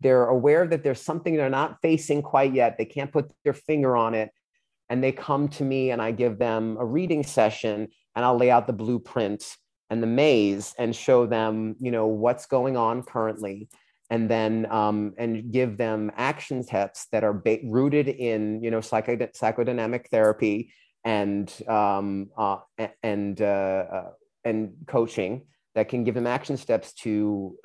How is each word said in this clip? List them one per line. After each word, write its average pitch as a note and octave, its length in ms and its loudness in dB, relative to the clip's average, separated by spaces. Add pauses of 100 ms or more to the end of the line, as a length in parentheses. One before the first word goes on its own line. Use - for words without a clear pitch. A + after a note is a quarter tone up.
they're B2+ 260 6
aware D3 400 4
that D#3+ 160 -2
there's C3+ 180 -2
something E3 360 -2
they're C#3 140 0
not C#3 300 -2
facing D3+ 420 2
quite C#3 320 2
yet. A#2+ 220 4
They - 80 -4
can't C#3 280 -8
put D3 180 -2 (140)
their C#3+ 80 2
finger C3+ 440 0
on A2+ 180 2
it. A2 160 -2 (580)
And B2+ 160 0
they C3 80 2
come C#3+ 380 -2
to C#3+ 140 -6
me C3+ 260 0
and A#2 120 -2
I A2+ 80 -2
give A2+ 280 -2
them A2+ 400 -2
a B2 60 -4
reading D#3 380 0
session A2 680 0 (260)
and A#2+ 100 0
I'll B2 120 4
lay B2 140 4
out A#2+ 160 6
the C3 60 0
blueprint A2 840 -4 (340)
and A2+ 120 -2
the A2+ 40 0
maze A2+ 720 2
and A#2 160 -2
show A#2+ 320 4
them, A2 520 -2
you B2+ 120 -4
know, A2+ 160 0
what's A2 400 0
going C3 300 0
on A#2 260 0
currently. G#2+ 680 -6 (420)
And A2+ 180 0
then, A2 420 0
um, G#2+ 460 0
and A#2 340 -6
give A#2+ 260 0
them G#2+ 400 -2
action C3+ 460 -4
steps G2+ 500 -4
that G#2+ 120 2
are G#2 80 2
ba-, G#2+ 320 0
rooted C3+ 440 2
in, A2+ 540 -2
you A#2 80 -4
know, A2+ 100 0
psychod-, A2+ 580 -2
psychodynamic A#2 680 -2
therapy A2 640 2 (320)
and, G2+ 460 0 (160)
um, G2+ 680 0
uh, G2 220 0 (200)
a-, A2 120 -6 (120)
and, G2+ 380 -2
uh, A2 40 2
uh, F#2+ 680 -2 (340)
and A2 300 -2 (120)
coaching A2+ 600 -2 (280)
that A2 140 0
can B2 160 -2
give A2+ 100 0
them A#2+ 120 -2
action C3 320 -2
steps - 360 -4
to, G#2 680 -2